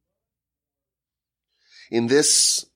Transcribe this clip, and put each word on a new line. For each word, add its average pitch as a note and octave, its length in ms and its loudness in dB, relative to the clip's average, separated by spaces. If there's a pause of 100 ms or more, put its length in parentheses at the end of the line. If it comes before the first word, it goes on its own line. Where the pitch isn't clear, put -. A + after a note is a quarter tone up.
(1900)
In A#2 160 -2
this - 680 0